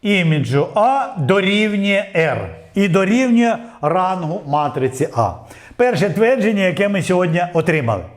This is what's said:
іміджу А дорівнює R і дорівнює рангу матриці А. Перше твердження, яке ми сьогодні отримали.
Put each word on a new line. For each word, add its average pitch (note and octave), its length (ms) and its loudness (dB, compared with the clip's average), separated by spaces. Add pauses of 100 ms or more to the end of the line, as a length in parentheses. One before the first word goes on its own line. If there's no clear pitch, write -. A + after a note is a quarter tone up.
іміджу D#3 720 2
А B3 320 2 (120)
дорівнює G3+ 840 0 (100)
R B2+ 340 0 (260)
і G3 140 2
дорівнює A#3 680 2 (240)
рангу F3+ 640 -2
матриці C#3+ 720 -2
А. G#2 160 0 (440)
Перше G#3 340 2
твердження, A3 520 0
яке F#3 260 0
ми G3 140 -2
сьогодні F3+ 400 0 (100)
отримали. D3+ 500 0 (140)